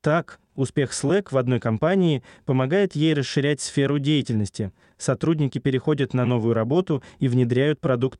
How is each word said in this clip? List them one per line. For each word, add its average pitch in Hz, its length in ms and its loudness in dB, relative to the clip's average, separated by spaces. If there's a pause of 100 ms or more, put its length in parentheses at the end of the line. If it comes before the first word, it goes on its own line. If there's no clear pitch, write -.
Так, 160 380 -2 (160)
успех 135 360 -2
Slack 185 400 -2
в 135 60 0
одной 123 220 0
компании 156 640 0 (220)
помогает 143 500 0
ей 156 180 2
расширять 143 460 0
сферу 143 400 0
деятельности. 113 720 -2 (260)
Сотрудники 151 600 -2
переходят 139 560 -2
на 123 120 2
новую 117 280 0
работу 139 500 0 (160)
и 139 80 0
внедряют 127 540 2
продукт 127 380 -2